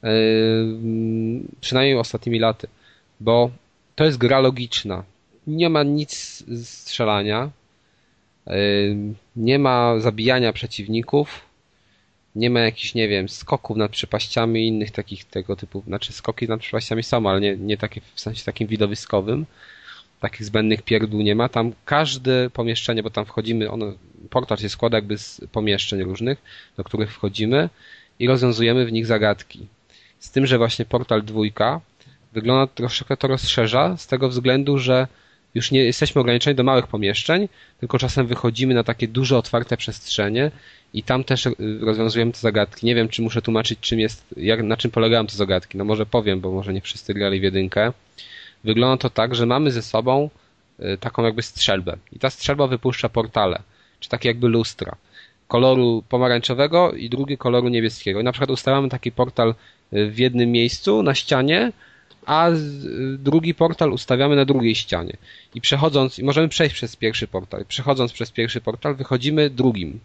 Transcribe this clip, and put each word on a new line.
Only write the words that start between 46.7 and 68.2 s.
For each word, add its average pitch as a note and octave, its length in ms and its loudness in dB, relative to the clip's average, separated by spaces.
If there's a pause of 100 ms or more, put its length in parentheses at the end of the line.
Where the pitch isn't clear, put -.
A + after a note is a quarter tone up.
nie F#2+ 80 -4
wszyscy - 320 -10
grali G2+ 260 0
w F#2+ 40 -4
jedynkę. G2 500 0 (720)
Wygląda A#2+ 380 4
to B2+ 80 0
tak, A#2+ 260 0
że A#2 100 2
mamy C3+ 260 2
ze A#2 100 -2
sobą, B2+ 480 0 (500)
y, F#2+ 180 -4
taką A#2 260 -2
jakby A2+ 180 0
strzelbę. F#2 560 -2 (140)
I - 80 -18
ta C3 100 0
strzelba C#3+ 380 -2
wypuszcza B2 420 -2
portale, A2 520 0 (380)
czy - 100 -16
takie A#2+ 200 -2
jakby A#2+ 180 0
lustra. - 480 0 (520)
Koloru A#2+ 640 4
pomarańczowego B2+ 840 2
i - 180 -8
drugi C3+ 280 -4
koloru B2 320 2
niebieskiego. A2+ 500 -2
I A2+ 40 0
na B2 80 0
przykład C3 180 -2
ustawiamy C3+ 400 2
taki B2 220 -6
portal, A#2+ 440 0 (380)
y, G#2 180 0
w A2 80 -10
jednym B2 320 4
miejscu A#2+ 520 2
na C#3 120 2
ścianie, D#3 560 2 (540)
a E3 260 4
z, D3 340 -4
y, C3 320 -6
drugi D#3 380 2
portal E3 380 2
ustawiamy C3+ 420 2
na C#3 100 6
drugiej A#2+ 300 2
ścianie. F2 420 -4 (380)
I A#2+ 60 -12
przechodząc, C#3 580 2
i G#2 40 -6
możemy D3 260 2
przejść D3 260 0
przez - 200 -8
pierwszy A2 320 -2
portal. F#2+ 400 -8
Przechodząc C3 460 -2
przez - 180 -8